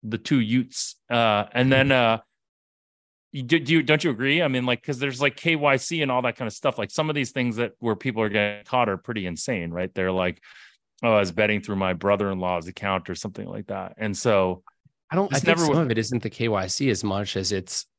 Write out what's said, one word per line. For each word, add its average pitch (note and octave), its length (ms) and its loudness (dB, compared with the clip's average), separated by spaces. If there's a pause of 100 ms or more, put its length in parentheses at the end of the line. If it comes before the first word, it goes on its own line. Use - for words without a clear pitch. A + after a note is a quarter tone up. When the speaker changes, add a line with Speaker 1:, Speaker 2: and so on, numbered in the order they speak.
Speaker 1:
The A2 140 -6
two C3+ 220 0
Utes. A#2 560 -2 (120)
Uh, A2+ 440 2
and B2+ 180 2
then, C3+ 220 4
Speaker 2:
<laughs> B2+ 120 6
Speaker 1:
uh, A2+ 140 4 (1120)
you, C#3 120 -8
do, C3+ 180 2
do C#3 120 0
you, D#3+ 100 4
don't D3+ 200 4
you F3 80 2
agree? C3+ 320 0
I D3+ 60 2
mean, B2+ 180 0
like, B2 160 0
'cause C#3 160 -4
there's, C3 220 -4
like, C#3 160 2
K E3 180 0
Y D3 220 4
C D#3+ 260 -2
and C3+ 80 0
all B2 120 0
that A#2+ 140 -2
kind B2 100 -6
of G#2+ 60 -6
stuff. - 240 -2
Like, G#2 140 -6
some D#3 180 -2
of D#3 60 -2
these C#3 160 -4
things B2 260 -2
that A#2+ 220 -2
where A#2 160 0
people A2+ 280 -4
are G#2+ 60 0
getting G#2 360 -2
caught B2 240 2
are G2 80 -2
pretty G#2+ 300 -6
insane, E2+ 440 -6
right? F2+ 240 -6
They're F#2 180 0
like, F2+ 300 -2 (600)
"Oh, A#2 100 2
I G#2 80 6
was F#2+ 120 0
betting G#2 280 2
through G2+ 160 -6
my F#2+ 160 0
brother-in-law's F#2 760 0
account," F#2+ 400 -4
or F#2 60 -6
something G2+ 320 -10
like G2 220 -12
that. F#2+ 280 -8
And G#2+ 200 -4
so F#2+ 460 2 (480)
Speaker 2:
I - 40 -8
don't, F#3 180 0
I D3 40 2
Speaker 1:
this C3+ 80 0
Speaker 2:
think E3 140 4
Speaker 1:
never E3 80 4
Speaker 2:
some C#3+ 100 4
Speaker 1:
wa- E3 60 4
Speaker 2:
of C3+ 80 0
it A2+ 80 0
isn't A2+ 240 -2
the A2 80 -6
K A#2 180 -4
Y F#2+ 180 0
C C3 240 0
as G2+ 140 0
much G2+ 320 -2
as F#2+ 160 -2
it's - 340 -6 (120)